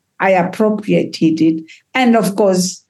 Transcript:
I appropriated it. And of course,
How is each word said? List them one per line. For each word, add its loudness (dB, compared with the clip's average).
I 2
appropriated -2
it. 0
And 2
of 0
course, 0